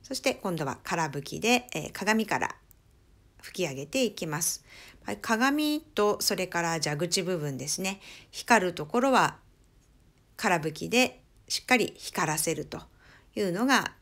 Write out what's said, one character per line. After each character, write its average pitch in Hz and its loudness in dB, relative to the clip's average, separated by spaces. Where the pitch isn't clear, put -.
そ 262 -10
し - -6
て 262 0
今 185 -4
度 156 -4
は 131 -6
空 165 -2
拭 147 -6
き - -10
で、 247 2
え - -6
ー、 - -12
鏡 214 0
か 127 -2
ら - -4
拭 - -16
き 180 -2
上 135 -6
げ 139 -8
て 254 0
い - -2
き - -8
ま 156 -4
す。 - -4
は 202 -6
い、 208 -6
鏡 294 2
と - 0
そ - 2
れ 185 -2
か 170 -2
ら 165 0
蛇 147 -2
口 175 0
部 180 -2
分 143 -4
で 135 -8
す - -4
ね。 196 -4
光 208 2
る 170 -2
と 151 -6
こ 151 0
ろ 269 4
は 185 6
空 180 2
拭 160 -2
き 165 -8
で 247 2
し - -2
っ - -20
か - 4
り - 0
光 - -4
ら 151 0
せ 160 0
る 147 -6
と - -10
い 214 -2
う 190 2
の 208 0
が 254 2